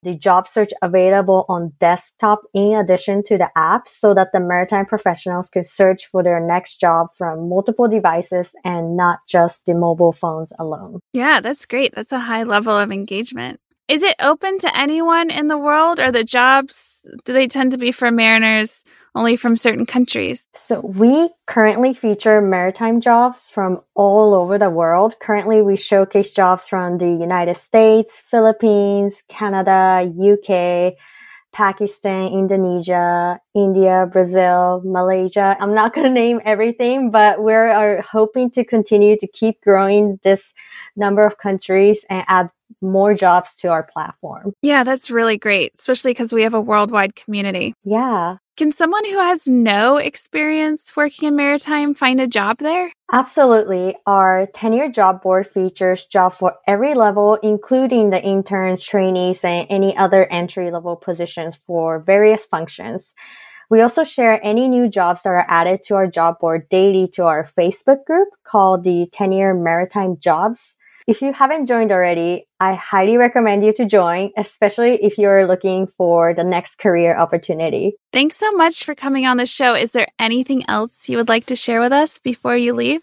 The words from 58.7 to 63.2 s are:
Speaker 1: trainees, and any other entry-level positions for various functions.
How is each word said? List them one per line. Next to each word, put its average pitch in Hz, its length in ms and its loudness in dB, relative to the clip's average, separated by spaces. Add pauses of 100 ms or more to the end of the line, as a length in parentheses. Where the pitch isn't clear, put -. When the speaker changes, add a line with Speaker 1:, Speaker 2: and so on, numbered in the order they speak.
Speaker 1:
trainees, 185 580 -2
and 175 280 -4
any 196 260 -2
other 190 340 4
entry-level 175 680 -6
positions 170 680 -10
for 165 340 -4
various 208 440 2
functions. 160 720 -10 (560)